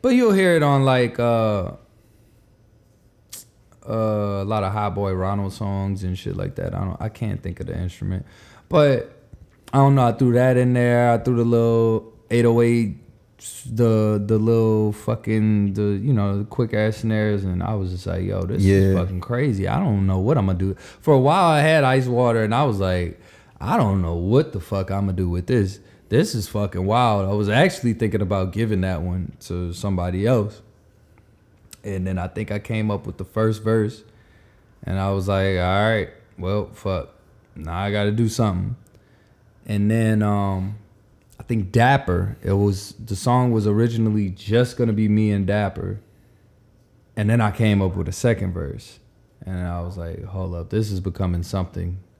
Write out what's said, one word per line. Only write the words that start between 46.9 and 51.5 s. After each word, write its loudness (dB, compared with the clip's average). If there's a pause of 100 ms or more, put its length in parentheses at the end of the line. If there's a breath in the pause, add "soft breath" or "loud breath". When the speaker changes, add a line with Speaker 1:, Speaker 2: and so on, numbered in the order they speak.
Speaker 1:
And 0
then 2
I 2
came 2
up -2
with -4
a -6
second -2
verse. -10 (460)
And -6
I -6
was -10
like, -10
"Hold -8
up, -10
this -2
is -4
becoming -2
something." -6 (220)